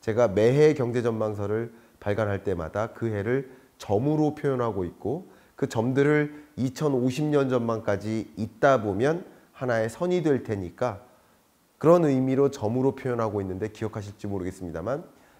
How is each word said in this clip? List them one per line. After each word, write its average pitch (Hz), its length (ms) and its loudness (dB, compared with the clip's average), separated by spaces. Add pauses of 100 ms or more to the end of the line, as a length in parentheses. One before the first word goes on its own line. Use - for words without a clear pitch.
제가 110 280 2
매해 127 440 6
경제 120 300 0
전망서를 110 680 -2 (260)
발간할 101 440 -2
때마다 92 500 -4
그 113 140 -6
해를 110 420 -2 (300)
점으로 147 560 0
표현하고 117 500 -2
있고 127 440 -8 (260)
그 147 120 -2
점들을 139 800 0 (120)
이천오십 131 680 -2
년 143 240 2
전망까지 110 880 -2
있다 113 460 2
보면 123 420 0 (280)
하나의 117 360 -2
선이 180 320 -2
될 147 220 2
테니까 98 580 -6 (800)
그런 170 260 6
의미로 131 460 2
점으로 127 420 0
표현하고 117 480 -2
있는데 95 280 -4
기억하실지 104 580 -10
모르겠습니다만 92 760 -6 (360)